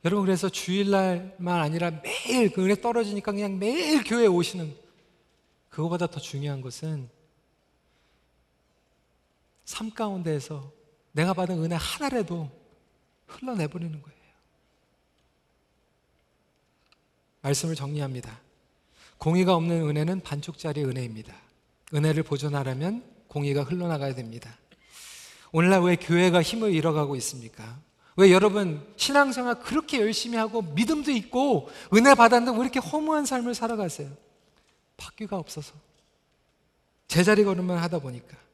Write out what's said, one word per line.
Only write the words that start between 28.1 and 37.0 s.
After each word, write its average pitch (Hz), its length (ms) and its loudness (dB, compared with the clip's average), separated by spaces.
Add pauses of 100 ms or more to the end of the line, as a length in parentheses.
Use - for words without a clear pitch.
왜 190 180 10
여러분 190 520 2 (120)
신앙생활 254 640 2
그렇게 285 400 -2
열심히 226 360 -2
하고 220 240 -2
믿음도 269 480 0
있고 247 600 0 (240)
은혜 247 200 10
받았는데 240 440 6
왜 247 60 0
이렇게 254 160 -2
허무한 302 460 -2
삶을 247 300 -4
살아가세요? 196 560 -6 (840)
바퀴가 202 400 -10
없어서, - 360 -10 (1300)